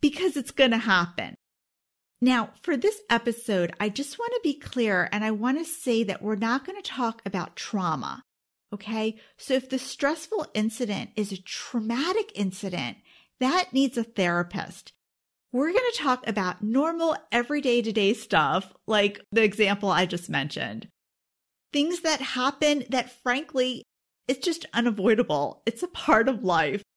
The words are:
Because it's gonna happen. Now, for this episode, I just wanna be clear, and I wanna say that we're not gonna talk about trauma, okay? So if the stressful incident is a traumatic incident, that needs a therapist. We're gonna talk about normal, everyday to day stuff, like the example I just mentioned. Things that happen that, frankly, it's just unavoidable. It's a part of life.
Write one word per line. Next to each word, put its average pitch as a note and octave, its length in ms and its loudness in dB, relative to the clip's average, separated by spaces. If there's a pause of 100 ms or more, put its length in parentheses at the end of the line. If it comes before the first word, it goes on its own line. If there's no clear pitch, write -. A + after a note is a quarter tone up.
Because D4 340 2
it's C4+ 160 -4
gonna A#3 280 4
happen. F3+ 560 0 (840)
Now, A#3+ 300 2 (100)
for E4+ 140 0
this G4+ 240 2 (100)
episode, A3+ 680 0
I G#3+ 80 0
just G#3+ 320 -6
wanna A#4 240 -2
be C#4+ 120 0
clear, G#3 580 0
and G#3+ 100 -2
I A3 80 0
wanna B3+ 320 0
say A#3 400 0
that G3 180 -4
we're G#3+ 140 -2
not A#3 300 -2
gonna G4 160 -12
talk A3+ 440 -4
about - 300 -6
trauma, D#3+ 640 -4 (520)
okay? A3 440 -4 (200)
So - 160 -4
if C4 160 0
the C4 100 -2
stressful D#4 760 -4
incident G#3+ 640 -2
is G3+ 160 -2
a F#3+ 100 -10
traumatic B3+ 920 -2
incident, F3+ 600 -4 (420)
that D#4+ 340 0
needs C4+ 240 2
a A3+ 60 0
therapist. F3 920 -2 (580)
We're D4 220 0
gonna B4 220 2
talk B3+ 320 0
about G3+ 360 -2
normal, D#4 540 2 (140)
everyday B3 500 2
to A3 100 -2
day G3 220 4
stuff, D#3+ 600 2 (140)
like G#3 320 2 (120)
the A3 120 4
example G3+ 460 2
I F3+ 160 4
just F3 240 -6
mentioned. C#3 580 -4 (840)
Things E4 280 0
that D#4 200 0
happen C#4 680 0
that, B3+ 220 -2
frankly, B3+ 720 -2 (440)
it's C#4 180 0
just E4+ 280 -2
unavoidable. G#3+ 920 2
It's - 180 -2
a F4+ 40 -4
part - 420 4
of A3 140 -2
life. F3 400 2 (140)